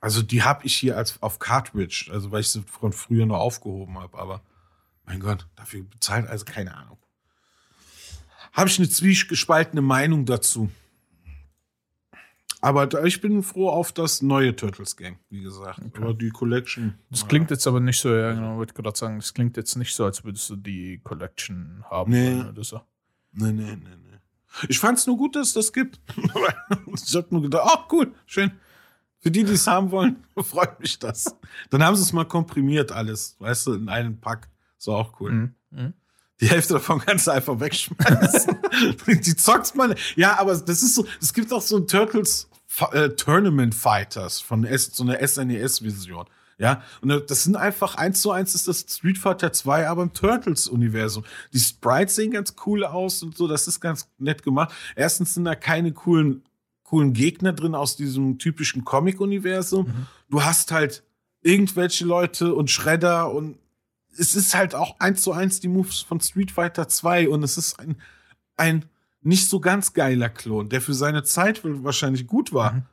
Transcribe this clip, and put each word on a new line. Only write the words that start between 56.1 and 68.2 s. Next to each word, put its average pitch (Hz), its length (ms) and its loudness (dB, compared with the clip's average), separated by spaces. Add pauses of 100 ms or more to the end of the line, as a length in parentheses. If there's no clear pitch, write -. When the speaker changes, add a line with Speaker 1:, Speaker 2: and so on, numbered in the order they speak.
Speaker 1:
coolen 147 280 4
Gegner 170 400 2
drin 160 240 -2
aus 143 220 -2
diesem 135 420 -2
typischen 151 460 -4
Comic-Universum. 190 1000 0
Speaker 2:
Mhm. 123 200 -6 (220)
Speaker 1:
Du 147 140 2
hast 165 280 2
halt 156 320 0 (380)
irgendwelche 180 640 4
Leute 175 500 2
und 151 160 2
Shredder 170 600 2
und 151 240 -6 (600)
es 170 160 2
ist 190 220 2
halt 180 200 2
auch 151 260 -4
eins 190 220 2
zu 190 100 0
eins 185 260 0
die 180 80 -4
Moves 185 320 0
von 165 220 -4
Street 190 300 -2
Fighter 170 360 -2
zwei 170 400 2
und 147 160 2
es 139 140 -2
ist - 240 -4
ein, 156 160 -6 (580)